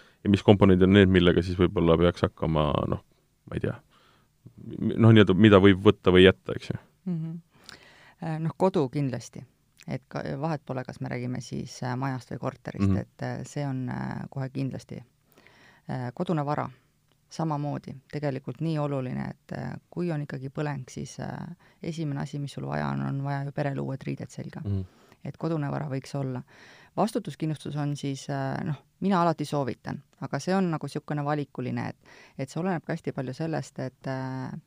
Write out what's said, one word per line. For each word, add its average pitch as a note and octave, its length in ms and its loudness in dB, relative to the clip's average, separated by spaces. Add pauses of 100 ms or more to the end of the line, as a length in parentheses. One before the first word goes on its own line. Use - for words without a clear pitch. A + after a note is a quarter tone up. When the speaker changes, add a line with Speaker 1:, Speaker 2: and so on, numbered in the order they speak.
(240)
Speaker 1:
ja G2+ 80 4
mis G2 100 4
komponendid F#2+ 460 8
on G2 80 8
need, F#2+ 160 8
millega F2 320 6
siis F2+ 160 -4
võib-olla E2+ 400 4
peaks F2 240 2
hakkama, D#2 460 0 (180)
noh, - 140 -4 (440)
ma - 140 -8
ei - 60 -4
tea, A#2+ 100 -4 (1040)
m-, - 160 -2
noh, A2+ 160 8
nii-öelda, F#2+ 240 8
mida G2+ 240 10
võib G2 240 6
võtta G#2 320 4
või F#2 80 12
jätta, - 320 4
eks - 160 -10
ju? - 80 -6 (240)
Speaker 2:
Mhm. E3 320 -6 (840)
Äh, D#3+ 180 -6
noh, D#3+ 160 -2
kodu F#3 320 2
kindlasti. C3 560 -4 (420)
Et C3+ 240 -8
ka, C#3+ 80 -8 (220)
vahet D#3 260 -4
pole, B2+ 160 -6
kas - 160 -12
me B2+ 80 -8
räägime B2+ 340 -6
siis, C3 440 -10
äh, B2 100 -4
majast C3 380 -6
või B2+ 100 -10
korterist, - 460 -4
Speaker 1:
Mhm. F#2+ 100 4
Speaker 2:
et, - 240 -10
äh, B2 220 -8
see D3 180 -8
on, C3 260 -6
äh, C3 420 -8
kohe C3 200 -6
kindlasti. C3+ 460 -8 (880)
Äh, B2+ 280 -8
kodune F3 320 -2
vara, C#3 200 -2 (680)
samamoodi D3 600 -6 (160)
tegelikult C#3 500 -6
nii D#3+ 180 -2
oluline, C3+ 520 -4
et, - 240 -16
äh, - 220 -8 (140)
kui F3 200 -4
on D3 140 -4
ikkagi C#3 260 -10
põleng, D3 400 -6
siis, C#3+ 300 -12
äh, - 340 -10 (280)
esimene D3+ 380 -6
asi, D3 180 -8
mis C#3+ 140 -8
sul C3+ 140 -10
vaja D3 220 -4
on, C#3 140 -4
on C#3 200 -4
vaja C#3 220 -4
ju C#3+ 80 -8
perele C#3+ 280 -4
uued C3+ 220 -6
riided C3 280 -8
selga. - 340 -12
Speaker 1:
Mhm. G2 160 -2 (440)
Speaker 2:
Et - 120 -10
kodune D#3 340 -4
vara C#3+ 180 -4
võiks C3 300 -8
olla. C3 240 -6 (540)
Vastutuskindlustus D#3 800 -4
on C#3+ 200 -4
siis, C#3 320 -8
äh, C3+ 360 -4
noh, - 180 -6 (180)
mina F3+ 220 2
alati D#3+ 220 0
soovitan, - 580 -6 (180)
aga C#3 200 -6
see F3+ 140 -2
on F#3+ 160 2
nagu C#3+ 180 -6
siukene D3 360 -6
valikuline, B2 640 -4
et, - 80 -12 (420)
et C3+ 120 -6
see - 100 -8
oleneb F3+ 240 -2
ka D#3 80 -6
hästi D3 200 -8
palju C3 220 -6
sellest, D#3 440 -6
et, C3 280 -10
äh, C3 440 -8 (160)